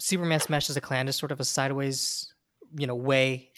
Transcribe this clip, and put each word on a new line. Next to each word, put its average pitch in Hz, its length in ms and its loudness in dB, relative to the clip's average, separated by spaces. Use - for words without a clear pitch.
Superman 165 400 2
Smashes 147 340 0
a 139 60 0
Klan 131 260 -2
is 135 80 -2
sort 139 160 -4
of 131 80 -4
a 131 60 -2
sideways, 135 880 -2
you 143 80 -2
know, 123 100 -2
way 131 640 2